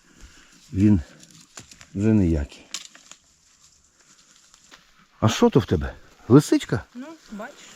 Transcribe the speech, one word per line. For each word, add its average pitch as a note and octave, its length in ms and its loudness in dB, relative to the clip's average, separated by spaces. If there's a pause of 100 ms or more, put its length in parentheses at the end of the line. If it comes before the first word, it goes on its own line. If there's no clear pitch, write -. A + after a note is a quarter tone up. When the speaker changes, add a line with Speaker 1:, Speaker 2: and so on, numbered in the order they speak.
(720)
Speaker 1:
він G2 280 2 (960)
вже G2+ 180 -2
ніякий. E2 520 -2 (2500)
А G#2+ 100 2
що A#3+ 200 0
то D3 100 2
в G#2 60 2
тебе? D2 280 -4 (340)
Лисичка? D3 560 2 (120)
Speaker 2:
Ну, C4 120 -16 (240)
бачиш. A3 240 -16 (200)